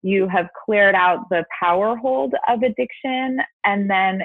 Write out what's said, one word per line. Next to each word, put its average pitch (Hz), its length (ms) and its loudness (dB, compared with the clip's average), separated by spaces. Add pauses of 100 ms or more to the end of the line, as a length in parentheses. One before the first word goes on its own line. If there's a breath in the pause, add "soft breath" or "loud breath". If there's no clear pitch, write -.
you 190 260 0
have 180 200 0 (180)
cleared 202 300 4
out 180 340 2
the 170 160 0 (160)
power 190 340 2
hold 262 380 -2 (160)
of 233 120 2
addiction, 254 760 -4 (240)
and 202 260 0
then 190 360 0